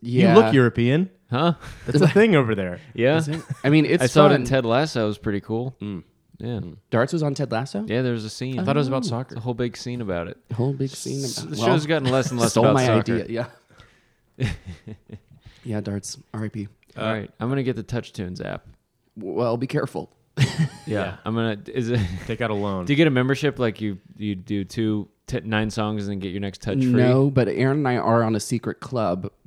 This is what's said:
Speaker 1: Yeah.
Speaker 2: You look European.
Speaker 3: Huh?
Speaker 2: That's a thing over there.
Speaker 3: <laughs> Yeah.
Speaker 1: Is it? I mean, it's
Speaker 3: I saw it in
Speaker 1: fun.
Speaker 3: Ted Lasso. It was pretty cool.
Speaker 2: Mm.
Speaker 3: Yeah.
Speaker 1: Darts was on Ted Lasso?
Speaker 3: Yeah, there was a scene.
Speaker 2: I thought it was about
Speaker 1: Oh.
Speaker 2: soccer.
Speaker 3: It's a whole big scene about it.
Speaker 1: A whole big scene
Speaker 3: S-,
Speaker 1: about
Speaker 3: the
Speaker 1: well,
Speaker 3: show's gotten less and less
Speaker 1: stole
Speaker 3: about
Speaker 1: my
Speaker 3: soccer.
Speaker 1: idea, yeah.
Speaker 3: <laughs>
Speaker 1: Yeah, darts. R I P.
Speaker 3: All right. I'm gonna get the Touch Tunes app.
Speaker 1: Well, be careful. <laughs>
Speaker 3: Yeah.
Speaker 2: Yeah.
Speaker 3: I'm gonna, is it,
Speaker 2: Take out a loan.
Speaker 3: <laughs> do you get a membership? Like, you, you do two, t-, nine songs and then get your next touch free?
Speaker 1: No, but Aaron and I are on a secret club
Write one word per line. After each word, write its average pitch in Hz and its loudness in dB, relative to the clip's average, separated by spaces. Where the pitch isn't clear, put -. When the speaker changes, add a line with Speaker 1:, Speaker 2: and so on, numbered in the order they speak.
Speaker 1:
Yeah. 127 6
Speaker 2:
You 220 10
look 220 4
European. 127 4
Speaker 3:
Huh? 151 2
Speaker 2:
That's 139 2
a 180 6
thing 208 6
over 123 4
there. 90 -4
Speaker 3:
<laughs> - -20
Yeah. 131 4
Speaker 1:
Is 160 0
it? 160 -6
I 139 2
mean, 151 6
it's 160 2
Speaker 3:
I 127 6
saw 147 8
it 143 8
in 139 4
Speaker 1:
fun. 123 -2
Speaker 3:
Ted 127 0
Lasso. 123 0
It - 0
was 104 -4
pretty 101 -4
cool. 123 -6
Speaker 2:
Mm. 101 -8
Speaker 3:
Yeah. 113 -8
Speaker 1:
Darts 120 2
was 160 0
on 143 0
Ted 139 -4
Lasso? 113 -4
Speaker 3:
Yeah, 117 -2
there 127 0
was 110 -6
a 107 -8
scene. 127 -8
Speaker 2:
I 185 -4
thought 139 0
it 147 0
was 135 0
about 131 -2
Speaker 1:
Oh. - -4
Speaker 2:
soccer. 120 -6
Speaker 3:
It's 120 -10
a 110 -10
whole 123 -4
big 117 -4
scene 123 -8
about 87 -4
it. - -12
Speaker 1:
A 113 -8
whole 127 0
big 135 -4
scene 135 -8
Speaker 3:
S-, 120 -6
Speaker 1:
about 156 -10
Speaker 3:
the 151 -8
Speaker 1:
well, - 2
Speaker 3:
show's 151 2
gotten 147 0
less 131 2
and 123 -4
less 117 2
Speaker 1:
stole 113 4
Speaker 3:
about 107 6
Speaker 1:
my 127 4
Speaker 3:
soccer. 113 2
Speaker 1:
idea, 113 -6
yeah. 123 -2
Speaker 3:
<laughs> - -18
Speaker 1:
Yeah, 107 -6
darts. 101 -8
R 107 -8
I 107 -6
P. 104 -8
Speaker 3:
All 113 -8
right. 107 -6
I'm 113 -4
gonna 135 -2
get 117 -2
the 113 -10
Touch - -8
Tunes 90 -8
app. - -10
Speaker 1:
Well, 110 -2
be 120 -4
careful. - -6
<laughs> - -
Speaker 3:
Yeah. 147 2
Speaker 2:
Yeah. 95 -4
Speaker 3:
I'm 110 -4
gonna, 113 -2
is 120 -4
it, 120 0
Speaker 2:
Take 117 -6
out 113 -2
a - -4
loan. 98 -4
Speaker 3:
<laughs> - -
do 139 2
you 139 0
get 160 6
a 147 2
membership? 131 0
Like, 113 -2
you, 101 -4
you 104 -4
do 98 -6
two, 107 -2
t-, - -6
nine 110 -2
songs 107 -4
and 101 -6
then 98 -6
get 95 -6
your 98 -6
next 98 -8
touch 117 -2
free? 131 2
Speaker 1:
No, 127 4
but 139 2
Aaron 135 0
and 143 0
I 123 0
are 117 4
on 113 2
a 104 0
secret 113 -4
club 98 -4